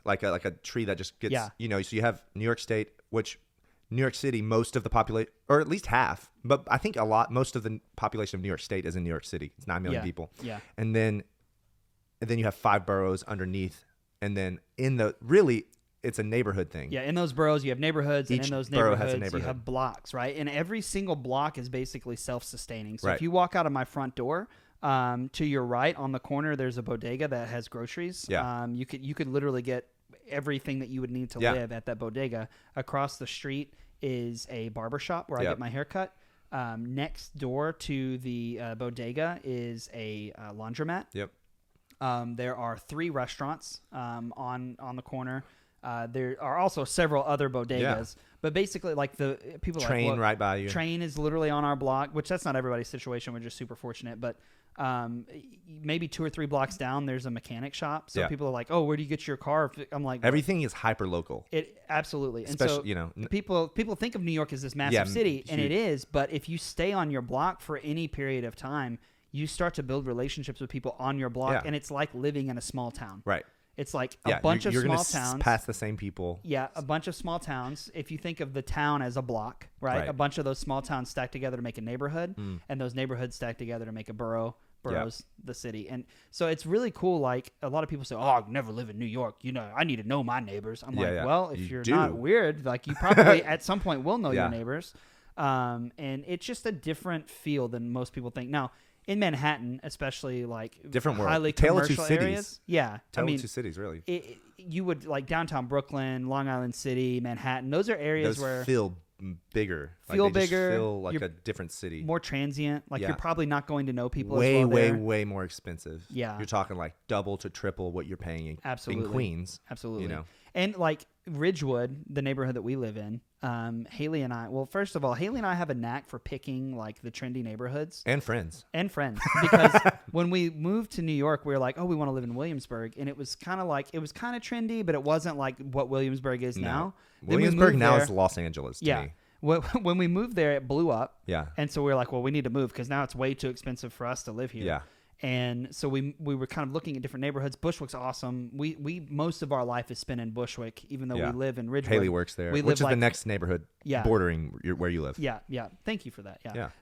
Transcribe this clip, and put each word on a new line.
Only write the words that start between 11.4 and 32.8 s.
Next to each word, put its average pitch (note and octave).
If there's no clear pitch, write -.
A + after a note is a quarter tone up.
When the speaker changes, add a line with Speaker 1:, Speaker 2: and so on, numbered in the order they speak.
Speaker 1:
and A2+
then A#2
you A2+
have G#2
five G2+
boroughs F#2+
underneath. F#2
And G2+
then F#2
in C3
the, G#2+
really, C3
it's B2
a A2
neighborhood G#2
thing. D2
Speaker 2:
Yeah, C3
in D3
those E3+
boroughs, D3+
you C3+
have B2+
neighborhoods, D3
and B2+
Speaker 1:
Each C3+
Speaker 2:
in C#3
those C3+
Speaker 1:
borough A2+
has G#2
a G#2
Speaker 2:
neighborhoods, B2+
you G#2
Speaker 1:
neighborhood. E2+
Speaker 2:
have A#2+
blocks, B2+
right? C3
And D3
every E3+
single F#3+
block C3+
is B2+
basically B2+
self-sustaining. A2
So -
Speaker 1:
Right. F2+
Speaker 2:
if -
you E3
walk F3+
out E3+
of C#3+
my C3
front C3
door, D#3
um, B2+
to -
your C#3
right B2
on C3+
the C3
corner, D3
there's B2+
a A#2+
bodega A#2+
that A#2+
has A#2+
groceries. F3
Speaker 1:
Yeah. A#2+
Speaker 2:
Um, A#2+
you B2+
could, C3+
you C#3
could C#3
literally C3+
get B2
everything C#3
that B2+
you C3
would B2
need B2
to A#2
Speaker 1:
Yeah. A#2
Speaker 2:
live A#2+
at A2+
that A2+
bodega. A#2
Across C#3